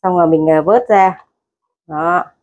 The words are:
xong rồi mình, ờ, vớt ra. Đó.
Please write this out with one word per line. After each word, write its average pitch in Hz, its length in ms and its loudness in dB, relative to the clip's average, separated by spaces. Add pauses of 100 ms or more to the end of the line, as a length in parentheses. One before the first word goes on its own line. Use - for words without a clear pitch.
xong 185 140 -2
rồi 170 100 2
mình, 160 200 0
ờ, 156 160 2
vớt 226 260 0
ra. 190 360 0 (640)
Đó. 165 380 -4 (180)